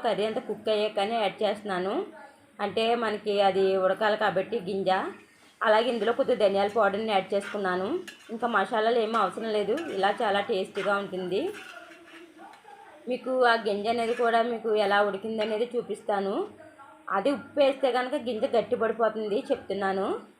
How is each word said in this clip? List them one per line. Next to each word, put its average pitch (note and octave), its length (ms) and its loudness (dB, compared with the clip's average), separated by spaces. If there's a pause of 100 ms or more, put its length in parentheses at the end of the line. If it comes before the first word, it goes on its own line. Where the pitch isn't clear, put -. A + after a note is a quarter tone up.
కర్రీ G#3 240 0
అంతా A3 220 -4
కుక్ G#3 240 -8
అయ్యాకనే G#3 480 0
యాడ్ F#3+ 200 -2
చేస్తున్నాను, G3+ 520 -2 (720)
అంటే G3+ 180 0 (180)
మనకి G#3 320 -2 (140)
అది F#3+ 160 4 (220)
ఉడకాలి G#3 360 2
కాబట్టి F#3+ 360 0 (100)
గింజ. F#3+ 220 0 (800)
అలాగే A3 260 6
ఇందులో A3 240 0
కొద్దిగా B3 260 2
ధనియాల G3 320 2
పౌడర్ని G#3+ 380 2
యాడ్ F#3+ 200 0
చేసుకున్నాను. G3 540 -2 (460)
ఇంకా A#3 200 -2
మసాలాలు A3 520 2
ఏమీ A3+ 180 0
అవసరం G3+ 340 -2
లేదు, G#3 180 0 (200)
ఇలా F#3+ 160 2 (100)
చాలా G3+ 200 2 (100)
టేస్టీగా G3 500 -2
ఉంటుంది. F#3 400 -4 (1700)
మీకు B3 240 -4 (180)
ఆ A3+ 40 4 (100)
గింజ G3+ 280 0
అనేది A#3 280 -2
కూడా A#3 200 4 (100)
మీకు A3+ 200 -2 (140)
ఎలా G3+ 140 4 (100)
ఉడికిందనేది A3 640 -2
చూపిస్తాను. G3+ 600 -2 (840)
అది G#3 200 2
ఉప్పు - 260 -2
వేస్తే C4+ 340 4
కనుక B3+ 320 -2
గింజ A3 140 -4 (120)
గట్టి A3+ 280 2
పడిపోతుంది A3 560 0 (100)
చెప్తున్నాను. F#3+ 580 -2 (320)